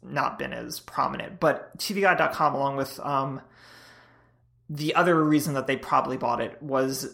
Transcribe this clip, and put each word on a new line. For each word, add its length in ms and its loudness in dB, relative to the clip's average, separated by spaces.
not 340 -2
been 140 -6
as 300 -10
prominent. 580 -4
But 400 0
T 140 -6
V 80 -2
Guide 160 4
dot 160 2
com, 200 2
along 220 -2
with, 240 -4
um, 420 -2
the 260 -4
other 280 6
reason 300 4
that 140 -2
they 100 0
probably 400 0
bought 240 0
it, 200 -6
was, 520 0